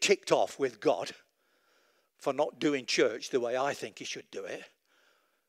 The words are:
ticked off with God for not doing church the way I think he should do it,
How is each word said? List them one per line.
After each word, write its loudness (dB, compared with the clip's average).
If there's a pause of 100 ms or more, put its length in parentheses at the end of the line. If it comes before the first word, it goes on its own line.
ticked 2
off 2
with -2
God 2 (1040)
for -2
not 0
doing 0
church 0
the 0
way -2
I 0
think -12
he -12
should -12
do -10
it, -10 (880)